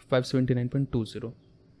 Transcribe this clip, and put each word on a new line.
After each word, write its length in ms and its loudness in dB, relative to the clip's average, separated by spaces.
फ़ाइव 140 4
सेवेंटी 300 2
नाइन 140 0
पॉइंट 240 -2
टू 140 0
ज़ीरो, 280 -10